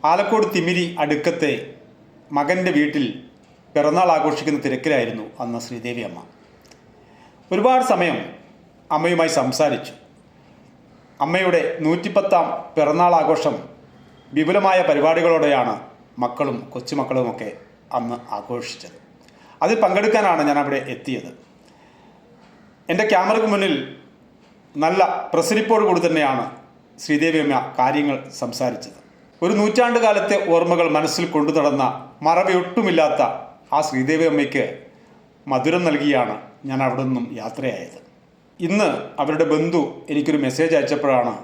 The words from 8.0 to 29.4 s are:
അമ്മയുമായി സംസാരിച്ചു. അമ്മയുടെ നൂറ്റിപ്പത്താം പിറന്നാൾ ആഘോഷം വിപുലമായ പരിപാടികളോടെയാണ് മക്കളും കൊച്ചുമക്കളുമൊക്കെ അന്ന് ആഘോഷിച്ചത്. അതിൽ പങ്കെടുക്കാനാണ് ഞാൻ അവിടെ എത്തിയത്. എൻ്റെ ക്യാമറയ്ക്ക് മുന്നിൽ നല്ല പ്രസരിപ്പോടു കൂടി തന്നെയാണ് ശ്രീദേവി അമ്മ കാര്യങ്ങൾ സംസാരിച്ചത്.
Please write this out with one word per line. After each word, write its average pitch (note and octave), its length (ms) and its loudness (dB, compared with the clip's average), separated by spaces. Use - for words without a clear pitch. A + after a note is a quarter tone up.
അമ്മയുമായി E3 440 2
സംസാരിച്ചു. C3 540 -2
അമ്മയുടെ F3 360 2
നൂറ്റിപ്പത്താം F3 600 2
പിറന്നാൾ D#3+ 460 4
ആഘോഷം D3+ 340 0
വിപുലമായ F#3 420 4
പരിപാടികളോടെയാണ് D3 880 2
മക്കളും B2+ 360 -4
കൊച്ചുമക്കളുമൊക്കെ B2 760 -4
അന്ന് A#2+ 200 -6
ആഘോഷിച്ചത്. - 600 -12
അതിൽ A3 200 2
പങ്കെടുക്കാനാണ് G3+ 680 2
ഞാൻ C#3+ 140 2
അവിടെ C#3 160 -2
എത്തിയത്. A2 360 -8
എൻ്റെ G3 200 0
ക്യാമറയ്ക്ക് G#3 420 2
മുന്നിൽ F#3+ 200 0
നല്ല F3+ 180 4
പ്രസരിപ്പോടു G#3+ 560 2
കൂടി F3 180 2
തന്നെയാണ് C#3 380 0
ശ്രീദേവി D#3 420 0
അമ്മ C#3 100 0
കാര്യങ്ങൾ C#3+ 380 0
സംസാരിച്ചത്. B2 580 -6